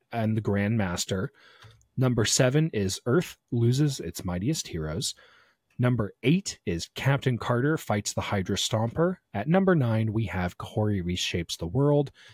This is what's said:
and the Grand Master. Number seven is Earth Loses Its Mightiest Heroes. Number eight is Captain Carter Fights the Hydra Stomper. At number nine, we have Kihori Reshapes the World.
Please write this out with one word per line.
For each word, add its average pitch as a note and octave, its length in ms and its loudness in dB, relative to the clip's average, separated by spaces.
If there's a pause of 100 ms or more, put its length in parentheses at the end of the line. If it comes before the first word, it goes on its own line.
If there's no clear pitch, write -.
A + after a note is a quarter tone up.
(120)
and A2 240 0
the A2 40 -2
Grand G#2 380 0
Master. F#2+ 540 -2 (640)
Number B2 280 2
seven C#3+ 480 2
is G2 340 -2
Earth D3+ 300 0 (140)
Loses B2+ 480 2
Its - 260 -8
Mightiest F#2 440 -2
Heroes. D#2 460 -4 (600)
Number B2 360 0 (100)
eight E3 440 0
is E2+ 280 -2
Captain C3+ 420 0
Carter C3 400 0
Fights - 360 -2
the - 80 -6
Hydra G2 360 -2
Stomper. B2 600 0 (160)
At G#2 160 -4
number F#3 260 4
nine, A2+ 380 2
we A2 140 0
have F2+ 320 -4
Kihori G#2 440 0
Reshapes F2 540 -4
the E2 100 -6
World. C#3+ 460 2 (220)